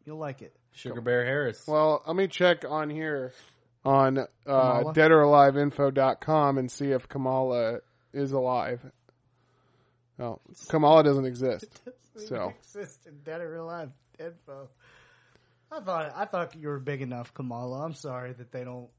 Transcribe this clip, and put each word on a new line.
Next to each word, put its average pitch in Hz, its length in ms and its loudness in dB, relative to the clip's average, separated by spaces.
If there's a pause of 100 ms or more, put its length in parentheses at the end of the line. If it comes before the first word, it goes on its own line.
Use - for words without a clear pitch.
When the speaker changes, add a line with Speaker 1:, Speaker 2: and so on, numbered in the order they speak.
Speaker 1:
You'll 156 140 -14
like 143 220 -10
it. 90 140 -20 (180)
Speaker 2:
Sugar 123 280 -12
Bear 123 240 0
Harris. 131 420 -4
Speaker 3:
Well, 151 380 2
let 160 100 -6
me 190 120 0
check 175 400 0
on 151 220 -4
here 147 440 -8 (500)
on, 135 360 4
uh, 127 60 -4 (200)
Speaker 1:
Kamala? 131 480 2
Speaker 3:
dead 156 180 6
or 156 100 10
alive 143 360 8
info 143 340 0
dot 135 300 0
com 147 360 2
and 127 140 -4
see 139 200 -4
if 127 180 -2
Kamala 131 680 -2 (340)
is 139 180 -4
alive. 123 480 -2 (1400)
Oh, 120 200 -10 (300)
Kamala 156 340 6
doesn't 139 220 2
exist. 123 420 -6 (180)
Speaker 1:
<laughs> - 300 -20
Doesn't 214 140 -18
Speaker 3:
So. 190 300 -8
Speaker 1:
exist - 460 -18
in 147 180 -20
Dead 160 180 -12
or 165 160 -12
Alive 165 340 -14 (280)
info. 147 500 -18 (1040)
I 311 100 -14
thought, 165 340 -6
I 202 100 -6
thought 175 300 -6
you 151 140 -12
were 143 100 -6
big 135 240 -8
enough, 123 320 -10
Kamala. 127 500 -10
I'm 160 80 -10
sorry 127 400 -12
that 120 180 -20
they 127 120 -12
don't 123 240 -16 (120)